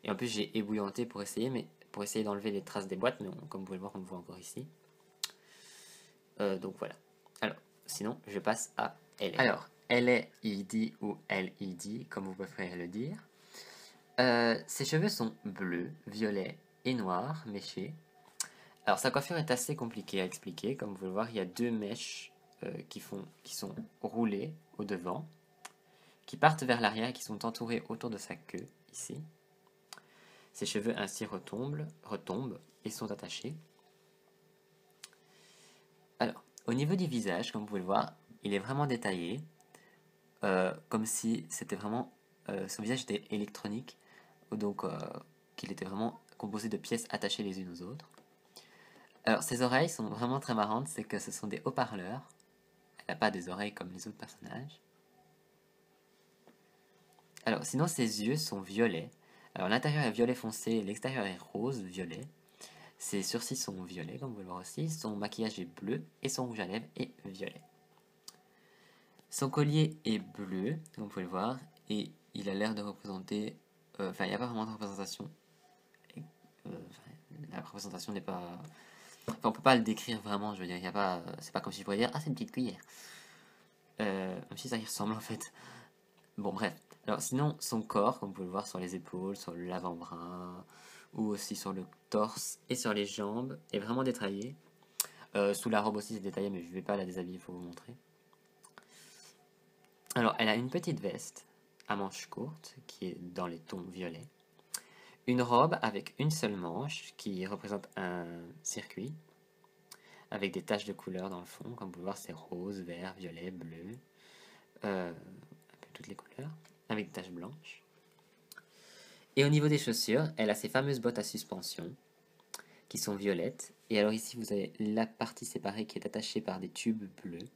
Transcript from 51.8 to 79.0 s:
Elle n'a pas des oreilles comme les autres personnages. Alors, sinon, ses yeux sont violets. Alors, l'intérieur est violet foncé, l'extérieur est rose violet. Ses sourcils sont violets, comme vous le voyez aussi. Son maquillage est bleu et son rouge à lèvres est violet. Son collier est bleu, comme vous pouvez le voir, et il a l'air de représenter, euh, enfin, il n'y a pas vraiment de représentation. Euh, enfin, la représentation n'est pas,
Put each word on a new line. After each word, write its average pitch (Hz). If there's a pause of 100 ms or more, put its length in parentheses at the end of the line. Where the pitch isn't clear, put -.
Elle -
n'a -
pas 107
des 90
oreilles 101
comme 90
les 95
autres 104
personnages. - (2750)
Alors, 113
sinon, 147
ses 107
yeux 131
sont 127
violets. 98 (440)
Alors, 92
l'intérieur 147
est 117
violet 120
foncé, 113
l'extérieur 110
est 92
rose 117
violet. 90 (760)
Ses 101
sourcils 113
sont 95
violets, 87
comme 131
vous 101
le 92
voyez 90
aussi. 151
Son 135
maquillage 107
est 87
bleu 117 (200)
et 135
son 131
rouge 113
à 95
lèvres 107 (100)
est - (120)
violet. 95 (1700)
Son 135
collier 151
est 110
bleu, 98 (160)
comme 110
vous 101
pouvez 95
le 90
voir, 104 (320)
et 104 (240)
il 98
a 98
l'air 107
de 104
représenter, 104 (440)
euh, 95
enfin, 95
il 95
n'y 95
a 104
pas 123
vraiment 110
de 113
représentation. 101 (840)
Euh, - (180)
enfin, - (400)
la -
représentation 101
n'est 98
pas, 92 (840)